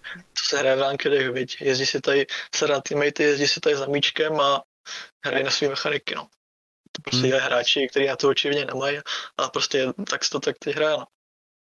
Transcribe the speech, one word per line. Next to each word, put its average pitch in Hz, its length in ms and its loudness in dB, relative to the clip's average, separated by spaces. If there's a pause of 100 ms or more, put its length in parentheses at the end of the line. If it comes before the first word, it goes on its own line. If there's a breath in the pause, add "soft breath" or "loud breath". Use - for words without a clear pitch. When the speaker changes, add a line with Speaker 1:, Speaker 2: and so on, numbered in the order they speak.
(340 loud breath)
Speaker 1:
co - 140 -4
se 143 100 0
hraje 135 180 4
v 135 40 2
rankedech, 139 500 0
viď, 127 300 -6
jezdí 135 260 0
si 135 140 0
tady, 139 260 2 (280 loud breath)
se 151 140 0
na 139 120 2
teammatey, 147 460 0
jezdí 143 220 4
si - 120 0
tady 147 160 2
za 139 100 -4
míčkem 147 540 0
a 139 220 2 (640 loud breath)
hrají 135 180 0
na 135 60 0
svý 143 180 2
mechaniky, 143 460 -4
no. - 140 -8 (640)
To - 100 -14
prostě 127 180 0
Speaker 2:
Hmm. 127 80 4
Speaker 1:
dělají 131 160 2
hráči, 127 460 2
kteří 139 160 2
na 135 100 -2
to 139 120 4
očividně 143 360 2
nemají, 135 340 -2 (380 loud breath)
ale 131 160 -2
prostě 131 340 0 (240)
tak - 140 -4
se - 60 -2
to 143 100 -4
tak 139 180 -2
teď 143 180 -4
hraje, 151 200 2
no. 131 80 -8 (720)